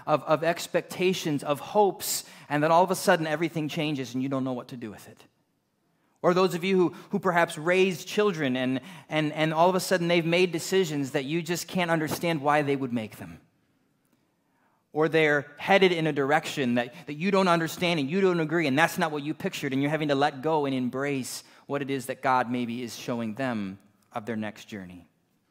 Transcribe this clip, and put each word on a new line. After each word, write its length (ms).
of, 180
of 200
expectations, 1000
of 160
hopes, 640
and 120
then 100
all 120
of 80
a 40
sudden 300
everything 440
changes 440
and 80
you 60
don't 160
know 80
what 180
to 80
do 140
with 160
it. 160
Or 120
those 200
of 120
you 100
who, 200
who 80
perhaps 380
raised 480
children 520
and, 240
and, 240
and 220
all 160
of 60
a 40
sudden 300
they've 160
made 260
decisions 600
that 120
you 180
just 280
can't 220
understand 500
why 220
they 120
would 160
make 240
them. 240
Or 140
they're 380
headed 360
in 140
a 40
direction 640
that, 180
that 60
you 180
don't 160
understand 540
and 80
you 100
don't 220
agree, 260
and 100
that's 200
not 140
what 120
you 100
pictured, 380
and 100
you're 100
having 180
to 60
let 260
go 240
and 100
embrace 720
what 160
it 80
is 180
that 140
God 300
maybe 320
is 140
showing 380
them 440
of 140
their 100
next 300
journey. 420